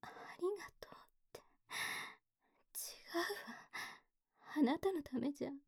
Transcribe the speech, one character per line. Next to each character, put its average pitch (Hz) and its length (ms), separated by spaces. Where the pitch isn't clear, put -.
あ - 40
り 349 60
が - 140
と - 80
う - 40
っ - 40
て。 - 80
違 - 100
う 339 40
わ。 339 60
あ 302 60
な 269 160
た 392 140
の 330 100
た 262 160
め 262 140
じ 254 140
ゃ。 269 40